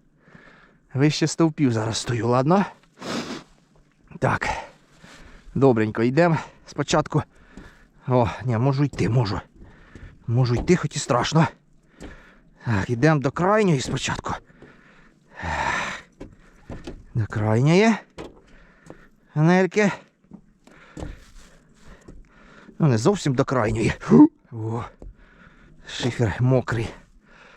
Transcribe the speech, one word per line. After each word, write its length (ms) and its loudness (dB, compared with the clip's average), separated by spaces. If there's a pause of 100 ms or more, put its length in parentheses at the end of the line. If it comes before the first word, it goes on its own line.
(920)
Вище 340 2
стовпів 460 0
зараз 240 -2
стою, 300 -4
ладно? 380 2 (1500)
Так. 300 -2 (1080)
Добренько, 480 2
йдемо 340 2 (280)
спочатку. 580 -2 (840)
О, 220 2 (160)
ні, 120 0
можу 260 0
йти, 260 -2
можу. 320 0 (840)
Можу 280 0
йти, 200 2
хоч 200 -4
і 40 -6
страшно. 480 0 (1200)
Так, 240 -2
йдемо 320 2
до 100 -2
крайньої 500 2
спочатку. 520 -6 (2750)
До 120 -4
крайньої. 720 2 (1400)
Панельки. 580 4 (3000)
Ну, 80 4
не 100 4
зовсім 380 0
до 100 0
крайньої. 480 -2 (580)
О, 320 -8 (1040)
шифер 520 -2
мокрий. 500 0 (680)